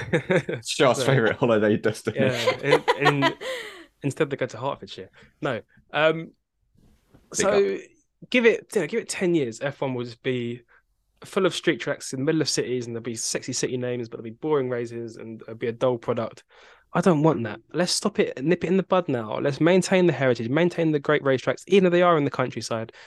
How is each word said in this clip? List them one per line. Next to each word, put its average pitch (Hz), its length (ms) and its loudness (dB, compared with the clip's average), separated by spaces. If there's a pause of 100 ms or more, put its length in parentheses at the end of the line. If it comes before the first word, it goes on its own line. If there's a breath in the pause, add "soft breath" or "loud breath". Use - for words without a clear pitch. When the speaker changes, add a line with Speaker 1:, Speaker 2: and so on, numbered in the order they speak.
Speaker 1:
<laughs> - 40 -6
Speaker 2:
It's 165 580 -2
Charles' 131 300 4
Speaker 1:
No. 123 60 0
Speaker 2:
favourite 131 320 2
holiday 107 400 4
destination. 123 880 -2
Speaker 1:
Yeah, - 160 4 (180)
in, 285 260 2
in, - 100 2 (360 loud breath)
Speaker 2:
<laughs> 359 340 -20
Speaker 1:
instead 143 260 -2
they 139 80 -6
go 135 80 -2
to 117 120 -12
Hertfordshire. 104 520 -10 (320 soft breath)
No. 127 200 -4 (300 soft breath)
Um, 160 400 0 (1000)
Speaker 2:
Big - 100 -4
Speaker 1:
so 196 340 2
Speaker 2:
up. - 60 -10 (480)
Speaker 1:
give 240 160 4
it, 208 280 4
you 202 80 0
know, 151 60 -2
give 220 140 -4
it - 80 -16
ten 175 260 0
years. 123 260 -2
F 139 200 -6
one 135 120 -2
will 123 120 -4
just 117 180 -16
be 123 380 -4 (640 soft breath)
full 190 200 0
of 165 80 2
street - 280 -2
tracks - 320 -6
in 131 60 -6
the 135 60 -2
middle 156 160 2
of 143 60 0
cities, 123 400 -2
and 117 80 -8
there'll 117 80 -8
be 120 120 -8
sexy - 360 -6
city 127 240 -2
names, 123 320 -4
but 120 100 -16
there'll 113 140 -12
be 113 80 -18
boring 147 300 0
races, 117 480 -6
and 113 240 -14
it'll 113 140 -14
be 120 120 -6
a 113 60 -2
dull 127 240 0
product. 117 460 -4 (500 soft breath)
I 170 80 2
don't 160 220 4
want 139 200 4
that. 104 160 -6 (140)
Let's 175 180 0
stop - 280 -2
it, - 220 0
nip 170 220 0
it - 40 -4
in 185 100 2
the 180 60 0
bud 180 260 0
now. 120 300 -4
Let's 139 200 -2
maintain 180 480 4
the 156 60 2
heritage, 123 340 0
maintain 165 440 2
the 151 80 0
great 143 240 2
racetracks, 135 440 0
even 185 200 6
if 175 40 4
they 175 120 4
are 175 140 6
in 143 60 2
the 139 80 0
countryside. 117 640 -4 (120)